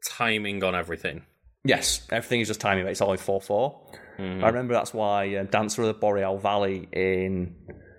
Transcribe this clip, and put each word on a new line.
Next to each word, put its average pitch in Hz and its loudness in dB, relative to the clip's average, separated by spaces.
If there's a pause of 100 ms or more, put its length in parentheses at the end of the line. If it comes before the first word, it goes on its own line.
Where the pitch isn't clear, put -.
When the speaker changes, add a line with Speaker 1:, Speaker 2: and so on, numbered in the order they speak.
Speaker 1:
Timing 104 0
on 92 2
everything. 85 -4 (400)
Speaker 2:
Yes, - 2
everything 117 0
is 110 0
just 107 -4
timing, 98 2
but 98 -2
it's 101 -2
only 98 4
four 98 -2
four. 110 0 (360)
Speaker 1:
Mm-hmm. 95 -4
Speaker 2:
I 107 6
remember 120 2
that's - 0
why, 101 0
uh, 98 -2
Dancer 107 0
of 110 2
the 110 2
Boreal 98 2
Valley 98 0
in, 92 0 (440)